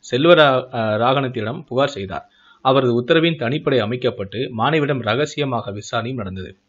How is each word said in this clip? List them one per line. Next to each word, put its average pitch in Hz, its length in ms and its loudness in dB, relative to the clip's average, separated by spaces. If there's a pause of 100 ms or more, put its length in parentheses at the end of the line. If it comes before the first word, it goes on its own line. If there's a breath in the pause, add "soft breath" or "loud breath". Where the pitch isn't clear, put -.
(100)
செல்வரா-, 143 640 4
அ, 110 220 0
ராகனத்திடம் 127 680 -2
புகார் 135 220 0
செய்தார். 98 400 -10 (340 soft breath)
அவரது 131 400 4
உத்தரவின் 165 340 2
தனிப்படை 135 420 0
அமைக்கப்பட்டு 117 800 -4
மாணவியிடம் 139 440 0
ரகசியமாக 123 680 -2
விசாரணையும் 117 420 -6
நடந்தது. 95 420 -10 (120)